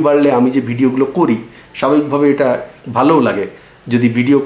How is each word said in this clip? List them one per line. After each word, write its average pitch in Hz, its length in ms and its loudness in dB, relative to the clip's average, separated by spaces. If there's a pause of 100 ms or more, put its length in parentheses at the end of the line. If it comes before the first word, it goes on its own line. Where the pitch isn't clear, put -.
বাড়লে 143 220 2 (100)
আমি 127 180 2
যে 135 40 2 (100)
ভিডিওগুলো 131 360 0 (120)
করি 180 180 0 (420)
স্বাভাবিকভাবে 143 560 0
এটা 139 140 0 (480)
ভালোও 143 320 2
লাগে, 98 180 -4 (460)
যদি 120 140 2 (120)
ভিডিও 135 280 2